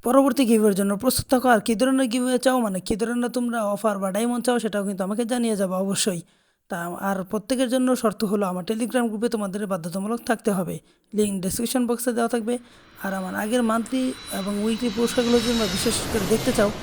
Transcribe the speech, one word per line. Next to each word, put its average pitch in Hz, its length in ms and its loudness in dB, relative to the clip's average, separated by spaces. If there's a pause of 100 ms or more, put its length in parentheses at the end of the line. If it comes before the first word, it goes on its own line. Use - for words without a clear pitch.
পরবর্তী 269 440 6
গিভওয়ের 214 300 6
জন্য 202 120 2 (100)
প্রস্তুত - 300 0
থাকো। 247 220 2
আর 208 120 4
কী 233 140 2
ধরনের 262 320 2
গিভওয়ে 254 320 0
চাও, 262 120 4 (100)
মানে 190 200 -2
কী - 140 0
ধরনের 240 360 0
তোমরা 240 220 -2 (160)
অফার 202 280 0
বা 196 140 -2
ডায়মন্ড 240 300 0
চাও, 247 160 2
সেটাও 208 260 -2
কিন্তু 196 180 -4
আমাকে 208 160 -2 (100)
জানিয়ে 233 280 0
যাবো 185 140 0 (100)
অবশ্যই। 190 360 -2 (500)
তা 185 80 -6 (300)
আর 196 80 0 (140)
প্রত্যেকের 240 440 0
জন্য 254 140 2 (140)
শর্ত 214 180 0 (100)
হলো 202 220 2
আমার 185 160 -4
Telegram 226 420 0
গ্রুপে 214 240 -2
তোমাদের 208 260 -4 (120)
বাধ্যতামূলক 196 560 -4
থাকতে 220 300 0
হবে, 170 180 -4 (360)
লিংক 202 220 0 (100)
ডেসক্রিপশন 233 440 0
বক্সে 240 280 -2
দেওয়া 233 180 0
থাকবে। 233 200 -2 (500)
আর 196 140 -4
আমার 185 240 -6
আগের 233 280 0
মান্থলি 233 320 0 (380)
এবং 196 120 -4 (120)
উইকলি 226 320 0
পুরস্কারগুলো 233 420 2
যদি 226 140 0
তোমরা 226 240 0
বিশেষ 220 180 0 (180)
করে 202 200 0
দেখতে 220 260 2
চাও 208 120 4 (120)